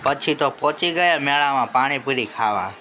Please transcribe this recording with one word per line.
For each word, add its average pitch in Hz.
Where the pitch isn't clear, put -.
પછી 143
તો 143
પહોંચી 151
ગયા 170
મેળામાં 143
પાણીપુરી 135
ખાવા. 101